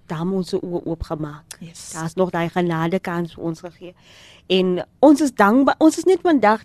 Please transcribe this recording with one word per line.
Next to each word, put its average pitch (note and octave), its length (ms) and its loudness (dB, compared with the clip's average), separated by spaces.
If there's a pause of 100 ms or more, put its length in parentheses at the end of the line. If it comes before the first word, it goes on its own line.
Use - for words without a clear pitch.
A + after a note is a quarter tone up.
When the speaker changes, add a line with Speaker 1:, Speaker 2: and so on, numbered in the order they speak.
Speaker 1:
dan F3 260 -6
ons F#3 200 -4
oë F3+ 320 -4
oopgemaak. D#3 720 -10
Speaker 2:
Yes. - 340 -20
Speaker 1:
Daar E3 120 -8
is E3 100 -8
nog F3+ 160 0
daai E3+ 180 -2
genade E3+ 500 -2
kans F3 340 -6
vir - 100 -16
ons E3 180 -6
gegee. F3 320 -18 (560)
En F3+ 340 2 (160)
ons D4 220 6
is C#4 120 0
dankbaar, B3 460 4
ons D#4 180 4
is E4+ 80 -4
net F#4 160 2
vandag A3+ 440 2